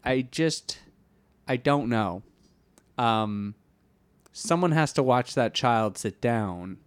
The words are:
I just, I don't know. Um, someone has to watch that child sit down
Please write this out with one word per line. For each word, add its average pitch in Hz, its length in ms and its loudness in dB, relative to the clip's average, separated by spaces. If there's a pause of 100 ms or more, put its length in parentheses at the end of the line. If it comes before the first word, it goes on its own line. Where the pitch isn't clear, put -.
I 131 180 0
just, - 560 -4 (680)
I 131 100 -2
don't 143 320 0
know. 104 340 -2 (760)
Um, 107 560 0 (800)
someone 170 400 0
has 156 220 2
to 147 80 2
watch 127 320 2
that 120 200 0
child 113 420 2
sit - 240 -8
down 95 680 -2